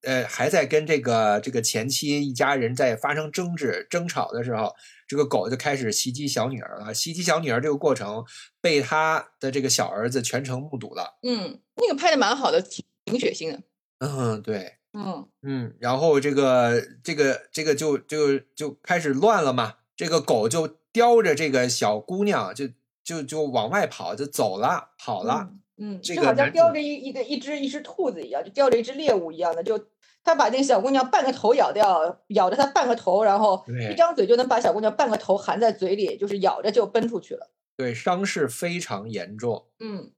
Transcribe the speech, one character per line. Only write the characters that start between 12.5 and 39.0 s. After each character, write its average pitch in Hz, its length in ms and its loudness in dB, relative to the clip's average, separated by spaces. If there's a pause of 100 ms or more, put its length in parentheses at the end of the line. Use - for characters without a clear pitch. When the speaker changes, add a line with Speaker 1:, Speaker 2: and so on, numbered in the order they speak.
Speaker 2:
的， 165 100 4
挺， - 240 -14 (200)
挺 240 140 -2
血 - 140 0
腥 160 180 -8
的。 - 120 -14 (360)
Speaker 1:
嗯， 127 440 -2
对。 101 320 -8 (180)
Speaker 2:
嗯。 190 340 -10 (140)
Speaker 1:
嗯， 127 380 -6
然 120 180 -2
后 151 220 4
这 143 120 0
个， 127 480 4 (240)
这 170 120 -6
个， 139 360 0
这 160 120 -6
个 151 100 2
就， 147 240 0
就， 143 400 0 (180)
就 151 180 -8 (100)
开 175 160 0
始 156 100 -2
乱 180 340 4
了 135 80 2
嘛， 117 260 -2 (180)
这 170 120 -6
个 160 140 2
狗 113 260 2
就 156 200 0 (260)
叼 233 300 6
着 170 100 4
这 147 160 0
个 127 180 2
小 107 320 0
姑 185 240 -4
娘， 123 300 0
就， 135 140 -8 (360)
就， 165 200 -8
就 151 200 -4
往 123 280 -2
外 185 160 0
跑， 90 280 -8
就 139 120 -6
走 104 320 -2
了， 147 400 -2
跑 101 240 -6
了。 143 260 -2 (280)
Speaker 2:
嗯， 208 180 -10
嗯， 180 80 -14
Speaker 1:
这 175 120 -6
个 277 180 4
男 277 180 2
主 330 60 -2
Speaker 2:
就 330 40 8
好 330 60 10
像 330 40 4
叼 - 20 -
着 302 60 -2
一， 294 160 -4
一 262 160 -10
个， 262 120 -6
一 269 160 -4
只， 285 200 -8
一 277 80 -4
只 294 140 -8
兔 302 300 -4
子 165 120 -10
一 123 60 -14
样， - 140 -4
就 196 80 -12
叼 277 180 4
着 233 80 4
一 233 60 0
只 240 100 -8
猎 285 200 0
物 170 180 -2
一 160 60 -14
样 170 180 0
的， 165 60 -6
就 214 280 -4 (340)
他 330 100 4
把 269 160 4
那 240 80 -2
个 269 60 4
小 226 180 4
姑 247 80 0
娘 262 220 2
半 370 120 4
个 262 80 0
头 233 220 4
咬 165 180 4
掉， 175 580 2
咬 196 200 4
着 196 60 -2
她 277 100 4
半 277 220 2
个 240 80 2
头， 202 280 2
然 202 140 4
后 208 260 2 (280)
一 - 40 -4
张 339 200 4
嘴 214 100 4
就 226 120 6
能 254 100 2
把 240 120 4
小 180 140 2
姑 202 60 0
娘 214 160 0
半 285 120 2
个 214 100 0
头 196 200 0
含 190 220 -2
在 226 120 4
嘴 190 240 -2
里， 208 120 -2
Speaker 1:
对。 - 100 -4
Speaker 2:
就 202 100 -4
是 202 120 -4
咬 185 240 0
着 214 80 0
就 208 160 2
奔 226 200 0
出 233 120 -4
去 - 160 -14
了。 - 160 -18 (260)
Speaker 1:
对， 123 160 -4
伤 180 320 -2
势 160 220 -2
非 175 320 -6
常 107 280 -8